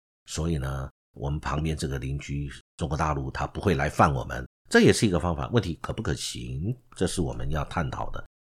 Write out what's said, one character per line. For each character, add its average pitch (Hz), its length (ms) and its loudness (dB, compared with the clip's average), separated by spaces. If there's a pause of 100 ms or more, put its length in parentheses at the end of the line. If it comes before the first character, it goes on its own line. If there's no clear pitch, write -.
(260)
所 80 240 -2
以 80 80 0
呢， 67 320 -4 (220)
我 - 180 -4
们 78 80 -2
旁 - 240 -2
边 156 140 0
这 - 100 -2
个 67 140 -4
邻 67 180 -4
居 71 320 -6 (260)
中 80 120 -4
国 156 100 -2
大 76 160 2
陆 67 160 -4
他 71 160 -4
不 - 140 -8
会 87 160 4
来 69 120 2
犯 85 240 6
我 64 120 -2
们， 62 200 -8 (240)
这 233 120 6
也 156 120 10
是 - 140 4
一 98 40 4
个 87 100 4
方 85 160 0
法。 65 140 -4
问 117 120 4
题 82 180 -6
可 - 120 -6
不 - 100 -4
可 80 100 0
行？ 65 640 -6 (200)
这 92 100 2
是 - 140 -2
我 65 120 0
们 65 160 -4
要 73 180 0
探 76 220 -2
讨 - 220 -4
的， - 160 -6 (180)